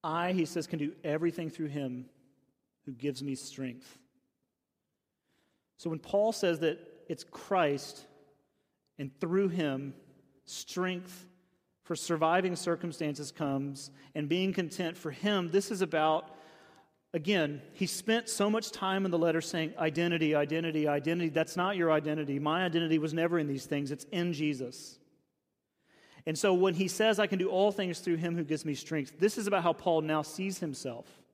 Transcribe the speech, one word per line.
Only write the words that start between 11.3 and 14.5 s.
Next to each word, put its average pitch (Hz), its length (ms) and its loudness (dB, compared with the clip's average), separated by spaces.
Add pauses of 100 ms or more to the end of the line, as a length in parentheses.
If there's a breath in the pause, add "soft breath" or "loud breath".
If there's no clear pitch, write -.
for 170 140 -4
surviving 170 600 2
circumstances 151 760 -4
comes 139 580 -4 (240 loud breath)
and 147 160 -4
being 185 240 2